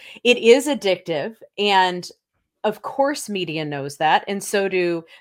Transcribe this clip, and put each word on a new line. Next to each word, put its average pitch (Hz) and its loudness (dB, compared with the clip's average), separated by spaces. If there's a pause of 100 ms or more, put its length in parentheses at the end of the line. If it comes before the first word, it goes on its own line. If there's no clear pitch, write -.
(240)
it 240 4
is 254 6
addictive. 190 -2 (220)
And 185 2 (560)
of 214 -4
course, 277 -4
media 160 -6
knows 143 -8
that. 165 2
And 196 -6
so 196 -2
do 175 -2 (160)